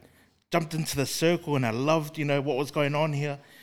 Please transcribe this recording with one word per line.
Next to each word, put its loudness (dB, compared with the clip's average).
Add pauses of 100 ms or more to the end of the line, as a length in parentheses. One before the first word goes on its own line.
(520)
jumped 0
into -4
the 0
circle 0
and 2
I 0
loved, 0
you -2
know, 2
what -2
was -2
going 0
on 2
here. -2 (240)